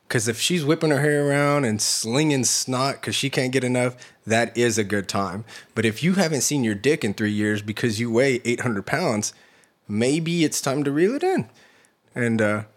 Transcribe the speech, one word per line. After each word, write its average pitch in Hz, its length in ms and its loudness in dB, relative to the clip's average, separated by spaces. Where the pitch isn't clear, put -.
'Cause 117 220 0
if 110 100 -4
she's 175 240 0
whipping 156 260 2
her 139 120 2
hair 147 260 2
around 143 380 2
and 107 160 0
slinging 135 640 0
snot 131 560 -2
'cause - 140 -4
she 139 140 0
can't 127 220 0
get 127 140 0
enough, 123 320 0
that 117 320 0
is 117 200 2
a 107 80 2
good 98 240 -2
time. 98 340 -4
But 113 100 0
if 107 160 -2
you 180 120 2
haven't 160 280 0
seen 143 220 0
your 110 120 0
dick 135 280 0
in 101 100 0
three 107 180 -2
years 104 300 0
because 107 380 -4
you 120 100 -4
weigh 123 360 4
eight 117 160 -2
hundred 104 240 -2
pounds, 131 480 -2
maybe 156 560 2
it's - 160 -2
time 143 240 -2
to 143 80 -2
reel 180 200 2
it 285 100 -4
in. 359 260 0
And, 117 260 0
uh, 107 220 0